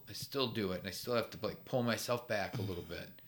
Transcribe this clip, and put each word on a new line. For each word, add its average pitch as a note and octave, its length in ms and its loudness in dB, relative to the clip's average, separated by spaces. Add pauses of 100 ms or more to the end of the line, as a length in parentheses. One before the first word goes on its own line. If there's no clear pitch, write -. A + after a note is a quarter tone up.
I - 40 -12
still C3 360 0
do G2+ 240 2
it. F2+ 80 -2
And F#2+ 80 -6
I - 20 -2
still B2 240 0
have A2+ 160 4
to, - 120 -8
like, F#2+ 220 -2
pull B2+ 180 2
myself A#2+ 460 2
back G2+ 300 0
a G#2+ 40 0
little F#2 260 -2
bit. E2+ 200 -6 (200)